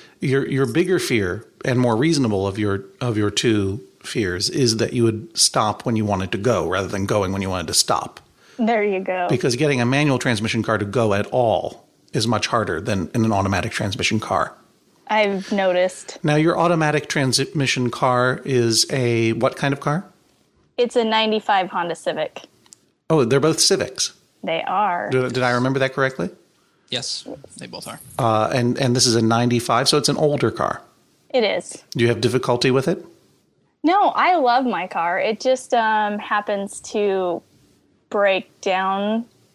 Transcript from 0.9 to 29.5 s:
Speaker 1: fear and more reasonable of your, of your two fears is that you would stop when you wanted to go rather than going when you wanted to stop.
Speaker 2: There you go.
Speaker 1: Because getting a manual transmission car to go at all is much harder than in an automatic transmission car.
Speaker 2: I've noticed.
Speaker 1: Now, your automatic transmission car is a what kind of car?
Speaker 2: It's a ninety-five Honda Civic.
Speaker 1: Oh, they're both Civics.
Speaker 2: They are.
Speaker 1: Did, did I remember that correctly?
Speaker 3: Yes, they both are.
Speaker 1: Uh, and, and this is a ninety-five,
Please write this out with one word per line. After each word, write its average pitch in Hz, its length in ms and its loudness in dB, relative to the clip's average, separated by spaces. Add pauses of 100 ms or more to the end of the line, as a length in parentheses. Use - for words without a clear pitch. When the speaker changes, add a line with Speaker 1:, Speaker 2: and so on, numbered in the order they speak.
Speaker 1:
fear 101 460 -2 (200)
and 123 140 2
more 120 180 4
reasonable 120 500 2
of 98 120 -2
your, 98 260 -2 (160)
of 120 160 -2
your 104 140 0
two 101 540 0 (180)
fears 92 480 -4
is 120 280 2
that 113 140 -2
you 120 120 2
would 110 320 -2
stop - 480 0
when 117 120 0
you 107 80 0
wanted 95 280 -2
to 110 60 -2
go 98 300 2
rather 92 200 -2
than 98 180 -4
going 98 260 0
when 98 100 -4
you 95 80 -2
wanted 90 160 -4
to 87 80 -4
stop. - 460 -2 (380)
Speaker 2:
There 220 260 2
you 196 160 0
go. 185 280 -2
Speaker 1:
Because 170 280 0
getting 143 240 0
a 120 60 2
manual 139 320 2
transmission 113 440 -2
car 107 160 0
to 104 60 -4
go 104 300 0
at 101 120 0
all 113 600 -2 (260)
is 110 140 -2
much 113 200 0
harder 95 340 0
than 95 340 -2
in 113 100 2
an 113 80 2
automatic 98 400 0
transmission 107 480 -4
car. - 340 -2 (540)
Speaker 2:
I've 202 440 0
noticed. 185 680 -2
Speaker 1:
Now, 151 140 2
your 160 220 2
automatic 156 500 2
transmission 131 800 0
car 127 540 0
is 117 460 0
a 117 440 2
what 117 220 0
kind 139 160 -2
of 139 80 -6
car? 156 240 -2 (720)
Speaker 2:
It's 240 200 0
a 233 80 4
ninety-five 220 680 0
Honda 170 240 -4
Civic. - 480 -6 (640)
Speaker 1:
Oh, 156 160 4
they're 131 160 2
both 156 180 2
Civics. - 540 0 (320)
Speaker 2:
They 165 200 -2
are. 180 440 -2
Speaker 1:
Did, 127 240 0
did 123 100 -2
I 123 100 2
remember 127 260 2
that 131 160 0
correctly? 135 340 -2 (640)
Speaker 3:
Yes, - 360 -8 (300)
they - 100 -14
both - 220 -16
are. 110 120 -14 (180)
Speaker 1:
Uh, 110 340 2
and, 120 260 0
and 123 160 2
this 131 120 2
is 117 80 2
a 117 80 2
ninety-five, 120 640 2